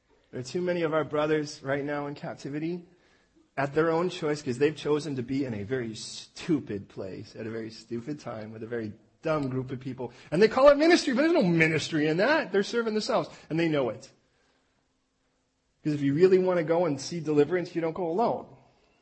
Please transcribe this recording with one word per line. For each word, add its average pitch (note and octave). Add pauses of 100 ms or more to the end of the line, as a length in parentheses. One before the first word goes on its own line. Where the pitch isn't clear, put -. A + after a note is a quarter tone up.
(300)
There B2+
are B2
too F3+
many F3
of D3+
our D#3
brothers D3+
right C#3
now D3
in C#3+
captivity D#3 (720)
at C#3
their E3
own E3+
choice D3+
'cause B2
they've D#3
chosen D3+
to B2+
be C3+
in A#2+
a G2+
very A2+
stupid -
place G2+
at A2+
a A2
very A2+
stupid A#2
time A2
with A2+
a A2
very A2+ (300)
dumb D3+
group B2+
of B2+
people. B2 (180)
And E3+
they A3
call C4+
it C#4+
ministry, D4+
but B3+
there's D#4+
no E4
ministry D#3+
in D#3
that. A#3+
They're G3
serving A3+
themselves, G#3+ (220)
and D#3
they E3
know C#3
it. - (1800)
'Cause D3+
if C#3+
you C#3
really F#3
wanna F3+
go E3
and C#3
see F3
deliverance, D3+
you E3+
don't D#3+
go F3+
alone. E3 (560)